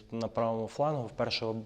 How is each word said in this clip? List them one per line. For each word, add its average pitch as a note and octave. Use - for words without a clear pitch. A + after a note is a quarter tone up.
на A2+
правому A2+
флангу, C#3+
в A2
першого A2+